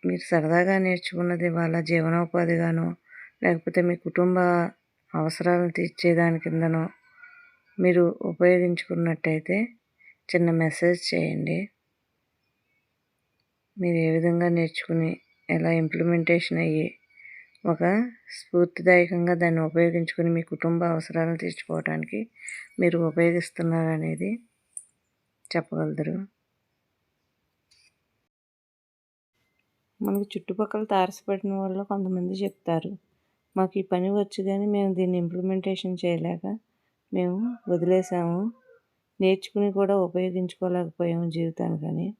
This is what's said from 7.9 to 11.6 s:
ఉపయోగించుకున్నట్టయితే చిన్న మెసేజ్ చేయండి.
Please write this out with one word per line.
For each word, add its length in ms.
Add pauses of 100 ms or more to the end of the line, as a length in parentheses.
ఉపయోగించుకున్నట్టయితే 1500 (680)
చిన్న 160
మెసేజ్ 640
చేయండి. 560 (2000)